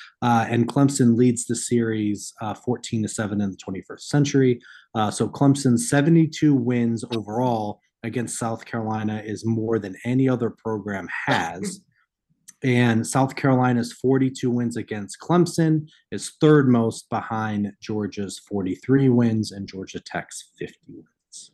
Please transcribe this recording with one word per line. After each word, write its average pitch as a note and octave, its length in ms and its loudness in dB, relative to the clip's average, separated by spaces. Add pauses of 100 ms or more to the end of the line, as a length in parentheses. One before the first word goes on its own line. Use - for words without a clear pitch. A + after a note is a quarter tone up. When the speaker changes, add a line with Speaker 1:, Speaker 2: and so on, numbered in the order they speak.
(220)
Speaker 1:
Uh, A#2 280 2
and A#2 180 2
Clemson C#3 480 4
leads B2 300 2
the A#2 100 -4
series, A2 840 -2
uh, G#2+ 140 -6
fourteen A2+ 480 -4
to G2+ 40 -2
seven G#2 320 -4
in G2+ 120 -2
the F#2 40 -10
twenty-first - 540 -12
century. C#3 500 2 (360)
Uh, G#2+ 140 0
so G#2 200 -2
Clemson's C3+ 600 2
seventy-two D3+ 640 4
wins A#2+ 520 0 (100)
overall A2 640 -4 (240)
against A2+ 340 -6
South A2+ 280 -6
Carolina G#2+ 580 -4
is G#2+ 220 -8
more A2 340 0
than F#2+ 240 -8
any C3 240 2
other A#2+ 220 0
program G2+ 580 -8 (180)
has. F#2 600 -4
Speaker 2:
<laughs> - 40 -20 (720)
Speaker 1:
And A#2+ 420 4
South C3+ 300 0
Carolina's B2+ 580 2
forty-two C3 560 0
wins A#2+ 280 -2
against G#2 420 -8
Clemson D#3+ 680 2 (220)
is - 320 -10
third D3+ 260 8
most A#2 400 2
behind G#2+ 720 -4
Georgia's G#2 600 -6
forty-three G#2 720 2
wins A#2 420 2
and G2 160 -10
Georgia F#2+ 320 -12
Tech's - 580 -12
fifty - 300 -12
wins. - 680 -20